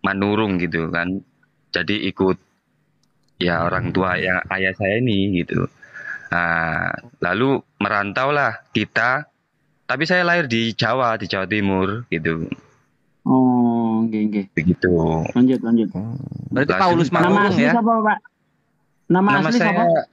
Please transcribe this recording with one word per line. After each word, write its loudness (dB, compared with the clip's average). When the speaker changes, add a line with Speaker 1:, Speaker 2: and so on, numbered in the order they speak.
Speaker 1:
Manurung 0
gitu -2
kan. -4
Jadi -4
ikut 0
ya 0
orang -2
tua 0
yang -2
ayah -2
saya -2
ini 0
gitu. -2
Nah, -2
lalu 0
merantaulah -2
kita. -2
Tapi -4
saya 2
lahir 0
di 0
Jawa, 0
di -6
Jawa -4
Timur 0
gitu. -2
Speaker 2:
Oh, 2
nggih, -2
nggih. -2
Speaker 1:
Begitu. 0
Speaker 2:
Lanjut, 2
lanjut. 0
Speaker 3:
Oh. -8
Speaker 4:
Berarti 0
Speaker 1:
Langsung 2
Speaker 4:
Paulus 2
Speaker 2:
Nama 0
Speaker 4:
Manurung 2
Speaker 2:
asli 2
Speaker 4:
ya? 4
Speaker 2:
siapa, 2
Pak? 2
Nama 4
Speaker 1:
Nama 4
Speaker 2:
asli 0
Speaker 1:
saya 2
Speaker 2:
siapa? 2